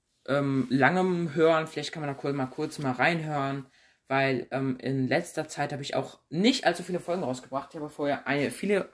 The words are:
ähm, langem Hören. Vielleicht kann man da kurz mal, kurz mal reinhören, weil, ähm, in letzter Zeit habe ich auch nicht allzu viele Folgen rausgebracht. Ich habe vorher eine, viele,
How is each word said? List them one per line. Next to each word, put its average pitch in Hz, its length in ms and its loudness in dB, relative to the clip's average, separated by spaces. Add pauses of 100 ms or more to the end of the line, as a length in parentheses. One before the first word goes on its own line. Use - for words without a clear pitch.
(260)
ähm, 139 440 2
langem 170 640 4
Hören. 160 320 4
Vielleicht 147 260 -6
kann 160 80 -8
man 147 80 -4
da 139 60 -4
kurz 139 200 -4
mal, 139 120 -2
kurz 151 320 -6
mal 139 140 0
reinhören, 139 760 0 (420)
weil, 135 440 2
ähm, 135 280 -2
in 131 260 0
letzter 156 420 -2
Zeit 143 220 -4
habe 139 120 -6
ich - 140 -4
auch - 220 -6 (120)
nicht 214 340 2
allzu 170 180 2
viele 175 160 -4
Folgen 170 240 -4
rausgebracht. 127 520 -6
Ich - 40 -10
habe 147 120 -8
vorher 143 360 -2
eine, 135 240 0
viele, 196 440 0